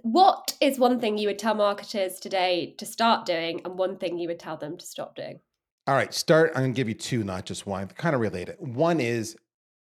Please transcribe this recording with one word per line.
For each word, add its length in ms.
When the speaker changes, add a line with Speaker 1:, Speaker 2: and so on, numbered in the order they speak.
Speaker 1:
what 580
is 180
one 220
thing 180
you 100
would 100
tell 160
marketers 640
today 580
to 80
start 400
doing 380
and 120
one 220
thing 180
you 120
would 100
tell 180
them 220
to 80
stop 300
doing? 240
Speaker 2:
All 60
right, 200
start, 400
I'm 80
gonna 100
give 160
you 60
two, 280
not 220
just 220
one, 220
kind 260
of 60
related. 380
One 420
is 360